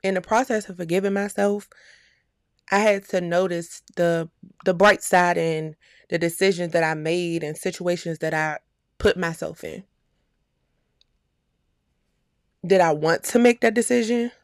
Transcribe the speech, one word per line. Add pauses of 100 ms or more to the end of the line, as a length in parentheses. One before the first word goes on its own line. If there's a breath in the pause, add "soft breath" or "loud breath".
In
the
process
of
forgiving
myself, (1000 soft breath)
I
had
to
notice (140)
the, (360)
the
bright
side
in (320 soft breath)
the
decisions
that
I
made
and
situations
that
I (400)
put
myself
in. (2750)
Did
I
want
to
make
that
decision? (120)